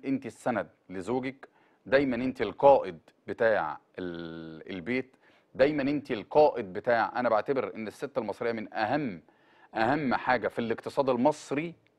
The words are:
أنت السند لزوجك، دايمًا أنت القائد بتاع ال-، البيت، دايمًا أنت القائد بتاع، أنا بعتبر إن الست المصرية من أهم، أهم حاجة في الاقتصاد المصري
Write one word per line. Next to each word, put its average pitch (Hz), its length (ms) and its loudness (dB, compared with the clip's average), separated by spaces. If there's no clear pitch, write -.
أنت 135 220 -2
السند 107 420 -4
لزوجك، 127 580 -6
دايمًا 131 300 2
أنت 127 260 -4
القائد 101 560 4
بتاع 101 520 0
ال-، 82 720 -10
البيت، 117 460 -6
دايمًا 147 280 4
أنت 143 280 -2
القائد 120 640 2
بتاع، 107 480 0
أنا 123 80 0
بعتبر 110 460 0
إن 110 140 -8
الست 131 300 -8
المصرية 117 340 -2
من 110 220 -8
أهم، 107 480 -2
أهم 123 400 2
حاجة 104 340 0
في - 100 -4
الاقتصاد 117 500 -2
المصري 147 640 0